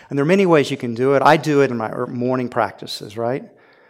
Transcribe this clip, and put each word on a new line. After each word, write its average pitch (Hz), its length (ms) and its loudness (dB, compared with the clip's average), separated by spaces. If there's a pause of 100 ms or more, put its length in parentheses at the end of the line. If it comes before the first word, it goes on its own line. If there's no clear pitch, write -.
(100)
And 139 80 -2
there 139 60 2
are - 20 2
many 190 200 4
ways 156 240 4
you 135 60 -4
can 120 180 -8
do 131 200 0
it. 131 80 2
I 151 140 6
do 143 240 2
it 131 100 2
in 120 60 -4
my 110 140 -4
er, 123 160 -6
morning 127 420 -4
practices, - 680 -6
right? 123 320 -6 (420)